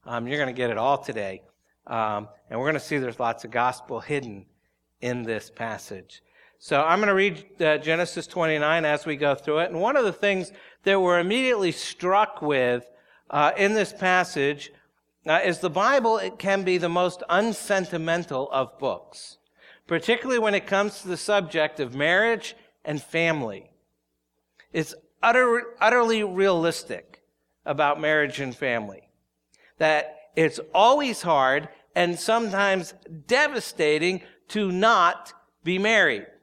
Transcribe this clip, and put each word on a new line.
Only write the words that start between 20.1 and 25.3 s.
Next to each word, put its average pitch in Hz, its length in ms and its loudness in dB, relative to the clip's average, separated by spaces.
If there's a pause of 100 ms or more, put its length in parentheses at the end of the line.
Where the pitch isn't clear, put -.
when 214 160 2
it 190 120 -2
comes 202 340 0
to 190 80 -14
the 180 80 -6
subject 160 640 0
of 123 140 -6
marriage 185 600 0 (300)
and 147 180 -6
family. 151 680 -4 (1000)
It's 160 240 -4 (280)
utter-, 233 580 2